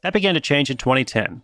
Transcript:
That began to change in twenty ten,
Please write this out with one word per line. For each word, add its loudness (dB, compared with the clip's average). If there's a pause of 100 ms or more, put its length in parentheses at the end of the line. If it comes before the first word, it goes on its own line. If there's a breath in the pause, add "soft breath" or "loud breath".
That -4
began 2
to 2
change 0
in -4
twenty 2
ten, -4